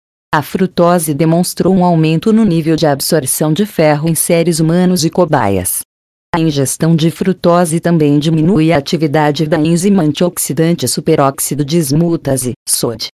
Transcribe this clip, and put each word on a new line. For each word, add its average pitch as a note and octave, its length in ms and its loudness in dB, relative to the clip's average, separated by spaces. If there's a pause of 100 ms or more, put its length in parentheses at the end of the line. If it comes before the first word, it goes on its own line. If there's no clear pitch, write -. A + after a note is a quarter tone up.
(340)
A D#3 60 0
frutose F3 720 0
demonstrou E3 640 0
um F3+ 100 2
aumento E3 480 0
no A3 140 2
nível E3 300 0
de D#3+ 100 0
absorção D3 680 -2
de G3+ 140 0
ferro D3+ 420 0
em E3 60 0
seres E3+ 440 0
humanos E3+ 460 2
e E3 60 0
cobaias. A#2 680 0 (540)
A E3+ 60 -2
ingestão D#3+ 560 0
de D#3+ 140 2
frutose F3 680 0
também D3+ 400 2
diminui D#3+ 540 2
a D#3 60 2
atividade D3+ 680 0
da D#3+ 120 0
enzima E3+ 440 2
antioxidante D#3+ 840 -2
superóxido D3 720 -2
dismutase, D3 920 -2 (140)
sod, - 500 -4